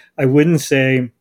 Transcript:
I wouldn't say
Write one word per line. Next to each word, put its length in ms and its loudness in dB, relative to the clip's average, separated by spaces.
I 80 -2
wouldn't 360 2
say 480 -2